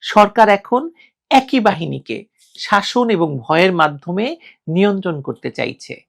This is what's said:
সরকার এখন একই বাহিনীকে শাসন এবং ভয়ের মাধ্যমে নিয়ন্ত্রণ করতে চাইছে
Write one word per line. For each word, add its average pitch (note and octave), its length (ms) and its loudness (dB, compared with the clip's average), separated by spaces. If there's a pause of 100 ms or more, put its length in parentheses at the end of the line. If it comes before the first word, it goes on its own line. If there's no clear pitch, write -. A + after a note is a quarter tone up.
সরকার G#3 440 4 (120)
এখন A#3+ 240 -2 (480)
একই C4 380 2
বাহিনীকে C#3+ 480 -4 (400)
শাসন G#3+ 500 -2 (100)
এবং E3 120 0 (100)
ভয়ের D#3+ 420 2
মাধ্যমে E3 460 -6 (480)
নিয়ন্ত্রণ F#3+ 420 0 (100)
করতে B2 320 -10
চাইছে A#2+ 360 -10 (140)